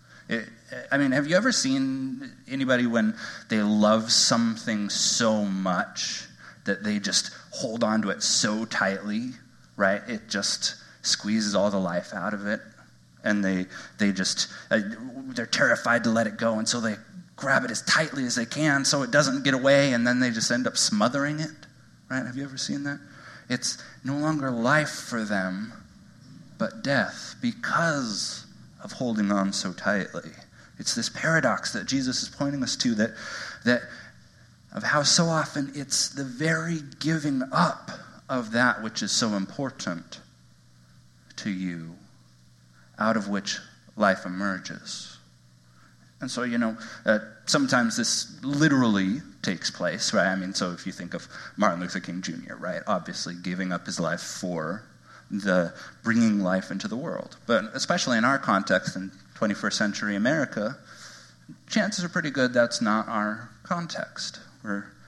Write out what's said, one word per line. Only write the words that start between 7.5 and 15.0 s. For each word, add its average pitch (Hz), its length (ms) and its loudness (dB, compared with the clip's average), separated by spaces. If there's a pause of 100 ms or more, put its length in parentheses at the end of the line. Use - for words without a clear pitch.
hold 117 320 -2
on 110 180 4
to 98 80 0
it - 120 -4
so 110 420 0
tightly, 104 680 -2 (460)
right? 101 320 2
It 110 200 -8
just - 480 -2 (260)
squeezes 104 520 0
all 101 160 4
the 98 80 0
life 90 360 -2
out 101 200 -4
of 101 120 -8
it. 104 140 -4 (640)
And 104 200 2
they, 92 220 0 (320)
they 101 140 4
just, - 360 -2 (220)
uh, 110 100 2 (480)